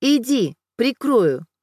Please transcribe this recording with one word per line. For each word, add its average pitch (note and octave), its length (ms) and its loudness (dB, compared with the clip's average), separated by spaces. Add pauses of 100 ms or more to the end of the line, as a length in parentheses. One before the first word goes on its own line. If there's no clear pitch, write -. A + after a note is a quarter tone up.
Иди, B3+ 560 0 (200)
прикрою. A#3 720 0 (160)